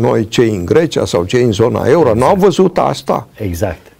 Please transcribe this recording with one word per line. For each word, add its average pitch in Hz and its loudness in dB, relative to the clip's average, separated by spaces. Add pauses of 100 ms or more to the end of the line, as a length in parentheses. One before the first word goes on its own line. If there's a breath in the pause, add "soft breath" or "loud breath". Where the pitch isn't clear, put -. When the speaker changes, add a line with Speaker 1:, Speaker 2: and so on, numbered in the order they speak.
Speaker 1:
noi, 117 0
cei 120 0
în 95 -4
Grecia 131 0
sau 87 -2
cei 120 0
în 120 2
zona 107 0
euro, 143 4
Speaker 2:
Exact. 107 2
Speaker 1:
n-au 143 2
văzut 185 0
asta. 131 -4
Speaker 2:
Exact. 90 -6 (200)